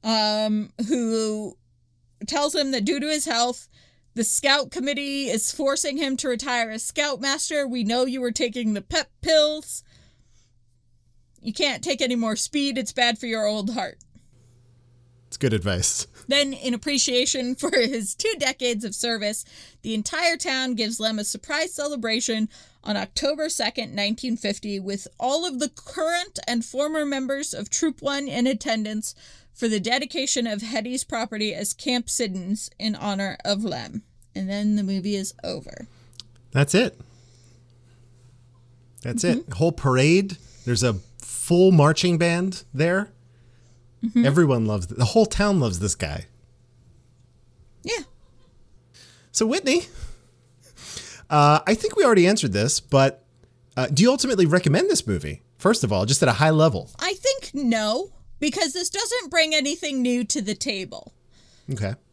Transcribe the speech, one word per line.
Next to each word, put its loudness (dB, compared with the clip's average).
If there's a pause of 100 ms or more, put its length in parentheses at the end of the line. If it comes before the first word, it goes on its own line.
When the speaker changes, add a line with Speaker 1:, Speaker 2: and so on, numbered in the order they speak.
Speaker 1:
um, 0 (180)
who -2 (680)
tells 0
him 0
that -2
due 0
to -4
his -2
health, -2 (460)
the 0
scout 2
committee -4
is -2
forcing -2
him -2
to -4
retire -2
as -8
scoutmaster. -2
"We -2
know 0
you -4
were -2
taking -2
the -4
pep -4 (100)
pills. 2 (1600)
You -6
can't -2
take -2
any 0
more 0
speed. -2
It's -6
bad 2
for -8
your -2
old 0
heart." -6 (1300)
Speaker 2:
It's -14
good 2
advice. -2 (220)
Speaker 1:
Then, 2
in -6
appreciation 0
<laughs> -10
for -4
his 0
two -2
decades -2
of -8
service, -4 (380)
the -6
entire -4
town -4
gives -4
Lem -4
a -6
surprise -6
celebration -4 (360)
on -4
October -2
second, -4
nineteen -2
fifty, -4
with -8 (140)
all 0
of -6
the -2
current -6 (100)
and -2
former -2
members -4
of -8
Troop 0
One -4
in 0
attendance -2 (380)
for -4
the 0
dedication -2
of -4
Hetty's -4
property -4
as -4
Camp -2
Siddons -4 (100)
in -2
honor -4
of -2
Lem. -6 (320)
And -4
then 0
the 0
movie -2
is -6 (100)
over. -10 (680)
Speaker 2:
That's 2
it. 2 (2000)
That's -4
it. 2
Speaker 1:
Mm-hmm. -10
Speaker 2:
Whole 2
parade. 4 (300)
There's 0
a 2 (240)
full 4
marching 6
band 0 (100)
there. 0 (920)
Speaker 1:
Mm-hmm. 4
Speaker 2:
Everyone 4
loves 0
th-, -10
the 4
whole 6
town 2
loves 2
this 0
guy. -6 (1600)
Speaker 1:
Yeah. -6 (1300)
Speaker 2:
So, 2
Whitney, 2 (1500)
uh, 6
I 4
think -2
we 6
already 8
answered 4
this, 2
but, 4 (520)
uh, 2
do 4
you 8
ultimately 4
recommend 4
this 2
movie? -4 (160)
First 4
of 0
all, 2
just 2
at 4
a 4
high 4
level. 4
Speaker 1:
I -2
think -2
no, 0 (300)
because 0
this -4
doesn't -4
bring 2
anything -2
new 2
to -4
the -4
table. -8 (600)
Speaker 2:
Okay. -4 (180)